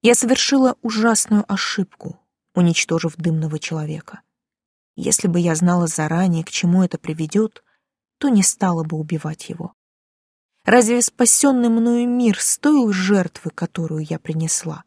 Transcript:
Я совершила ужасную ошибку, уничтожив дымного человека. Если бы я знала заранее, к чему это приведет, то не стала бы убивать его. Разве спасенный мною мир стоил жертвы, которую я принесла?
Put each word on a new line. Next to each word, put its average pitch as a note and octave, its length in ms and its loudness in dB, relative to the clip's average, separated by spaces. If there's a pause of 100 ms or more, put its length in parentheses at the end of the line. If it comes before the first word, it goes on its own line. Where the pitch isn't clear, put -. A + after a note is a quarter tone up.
Я A#3 120 4
совершила C4 680 2
ужасную A3 680 0
ошибку, - 680 -6 (340)
уничтожив E3 640 0
дымного D#3+ 400 -2
человека. D#3 640 -10 (760)
Если - 320 -2
бы F3 120 0
я E3+ 160 0
знала F3 320 0
заранее, D#3+ 580 -2
к - 60 -16
чему F#3 320 0
это F3+ 160 -4
приведет, D#3+ 640 -4 (560)
то C#4+ 100 0
не G#3 140 4
стала E3+ 400 -2
бы D#3+ 140 -6
убивать D#3 520 -8
его. E3+ 240 -12 (920)
Разве A#3+ 380 4
спасенный A#3+ 680 2
мною A#3+ 380 2
мир A#3+ 320 2
стоил C#4 520 2
жертвы, F#3 580 0
которую D#3 560 -6
я D#3 140 -6
принесла? D#3+ 680 -6